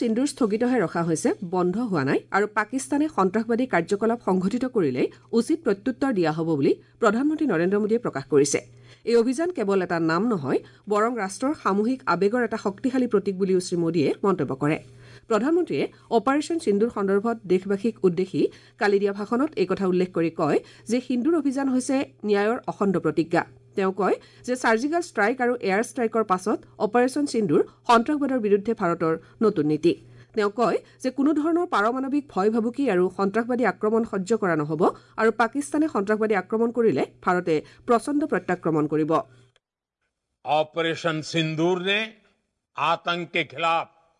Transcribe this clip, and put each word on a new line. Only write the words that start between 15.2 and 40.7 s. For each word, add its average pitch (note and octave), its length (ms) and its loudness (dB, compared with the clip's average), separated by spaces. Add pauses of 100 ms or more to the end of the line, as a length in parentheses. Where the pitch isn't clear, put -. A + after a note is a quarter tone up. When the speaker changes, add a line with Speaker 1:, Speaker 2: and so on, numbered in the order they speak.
Speaker 1:
প্ৰধানমন্ত্ৰীয়ে A3+ 560 0 (320)
অপাৰেচন D4+ 480 0
সিন্দুৰ G#3 320 2
সন্দৰ্ভত G3+ 400 0 (160)
দেশবাসীক G3 420 0 (120)
উদ্দেশ্যি F#3 360 0 (380)
কালি G#3 220 2
দিয়া G3+ 160 0
ভাষণত A#3 320 -2 (100)
এই F#3 100 2
কথা F#3+ 220 -2
উল্লেখ F3+ 240 2
কৰি E3 140 0 (100)
কয় D#3 180 2 (320)
যে A#3 80 2 (100)
সিন্দুৰ C4 320 0
অভিযান C4+ 340 -2
হৈছে B3+ 220 0 (320)
ন্যায়ৰ G#3 300 2 (140)
অখণ্ড G3 220 0 (100)
প্ৰতিজ্ঞা। D#3+ 400 0 (320)
তেওঁ F#3+ 240 0
কয় C#4 160 2 (300)
যে B3 160 -2
চাৰ্জিকেল C#4+ 460 0
ষ্ট্ৰাইক A3 360 0
আৰু A#3+ 100 0 (140)
এয়াৰ G3 220 2
ষ্ট্ৰাইকৰ A3+ 420 0
পাছত G#3 260 -2 (260)
অপাৰেচন B3 480 0
সিন্দুৰ G#3+ 300 2 (260)
সন্ত্ৰাসবাদৰ C4 580 2
বিৰুদ্ধে G3+ 340 2
ভাৰতৰ E3+ 340 0 (300)
নতুন G3+ 280 2
নীতি। D3+ 200 2 (440)
তেওঁ D4+ 220 0
কয় B3 200 0 (240)
যে B3+ 140 -2
কোনো C#4 140 2 (100)
ধৰণৰ E4+ 340 0
পাৰমাণৱিক C4+ 580 -2
ভয় G3 220 2
ভাবুকি A#3+ 300 -2 (100)
আৰু F3+ 100 4 (140)
সন্ত্ৰাসবাদী A3+ 540 0
আক্ৰমণ G#3+ 380 0
সহ্য F#3+ 200 -4 (120)
কৰা F3+ 180 2
নহ'ব D3+ 220 -2 (380)
আৰু A3 100 4 (100)
পাকিস্তানে C#4+ 540 0
সন্ত্ৰাসবাদী G#3+ 480 0
আক্ৰমণ A3+ 340 0
কৰিলে G3+ 260 2 (220)
ভাৰতে F3+ 300 2 (320)
প্ৰচণ্ড C4 340 2 (100)
প্ৰত্যাক্ৰমণ F3 640 0
কৰিব। D#3 200 0 (1300)
Speaker 2:
অপাৰেচন D#3 720 0 (160)